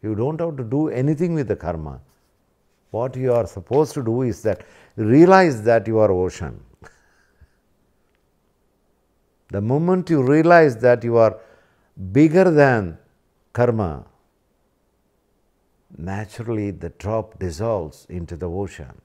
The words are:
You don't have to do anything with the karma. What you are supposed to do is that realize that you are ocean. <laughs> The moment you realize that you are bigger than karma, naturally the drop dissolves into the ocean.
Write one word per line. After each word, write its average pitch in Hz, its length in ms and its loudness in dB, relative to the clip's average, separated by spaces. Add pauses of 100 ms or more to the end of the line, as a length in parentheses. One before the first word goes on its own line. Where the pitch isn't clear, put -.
You 107 120 -4
don't 143 260 -4
have 165 180 -6
to 127 60 -8
do 143 240 -2
anything 151 460 -2
with 147 140 -4
the 98 80 -2
karma. 78 440 -10 (920)
What 123 260 -8
you 127 160 -2
are 117 140 0
supposed 135 480 -2
to 143 80 -6
do 117 200 -2
is 117 200 -6
that 104 220 -4 (320)
realize 151 680 4
that 113 240 2
you 110 120 0
are 107 120 4
ocean. 90 500 -4 (220)
<laughs> - 80 -20 (2500)
The 98 100 -6
moment 165 500 -2
you 143 120 2
realize 156 560 6
that 120 260 2
you 117 120 0
are 110 220 4 (760)
bigger 160 380 4
than 123 480 2 (540)
karma, 110 520 -2 (1900)
naturally 104 760 -8
the 85 200 -12
drop 107 480 -8
dissolves 92 680 -6
into 85 280 -12
the 87 120 -8
ocean. 85 560 -12